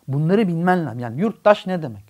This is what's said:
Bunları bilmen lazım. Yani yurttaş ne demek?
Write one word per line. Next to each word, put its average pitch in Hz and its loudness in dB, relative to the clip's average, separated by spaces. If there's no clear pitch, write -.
Bunları 165 2
bilmen 175 0
lazım. 117 -8
Yani 120 -6
yurttaş 208 2
ne 180 -4
demek? 110 -10